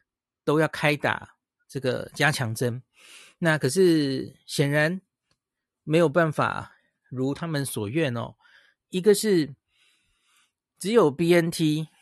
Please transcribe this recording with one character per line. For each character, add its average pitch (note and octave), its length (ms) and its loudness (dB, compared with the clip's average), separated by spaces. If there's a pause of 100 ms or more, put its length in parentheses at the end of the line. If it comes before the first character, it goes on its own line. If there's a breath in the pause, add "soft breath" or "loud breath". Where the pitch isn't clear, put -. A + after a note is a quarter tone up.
(420)
都 D3+ 160 0
要 D#3 80 2
开 D3 300 -2
打 - 400 -6 (320)
这 - 100 -10
个 B2+ 360 -4
加 D3 180 0
强 A#2 220 -4
针。 A#2+ 280 -4 (540 loud breath)
那 D#3+ 220 0
可 C#3 100 -2
是 C#3+ 680 2 (120)
显 C#3+ 240 -2
然 D#3 320 0 (840)
没 D#3 140 2
有 E3+ 100 4
办 D#3+ 240 0
法 A2 400 -4 (380 soft breath)
如 C3 240 -4
他 E3+ 120 -8
们 D3+ 160 -2
所 A2+ 280 -6
愿 C3+ 260 -2
哦。 A#2 200 -8 (520 soft breath)
一 F3+ 140 -4
个 G3+ 120 6
是 F3 400 0 (1200)
只 F#3+ 140 -4
有 G3+ 180 6
B E3+ 240 2
N E3+ 160 4
T， D#3+ 380 -2 (140)